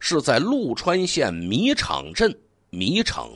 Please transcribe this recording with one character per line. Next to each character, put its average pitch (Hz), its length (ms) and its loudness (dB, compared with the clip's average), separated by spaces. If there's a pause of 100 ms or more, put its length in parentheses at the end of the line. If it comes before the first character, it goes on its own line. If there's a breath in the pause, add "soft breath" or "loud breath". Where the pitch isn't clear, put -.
是 160 220 2
在 123 160 4
陆 202 360 0
川 185 320 0
县 131 260 0
米 107 420 0
场 73 380 -4
镇 220 240 0 (340)
米 110 320 0
场 - 340 -6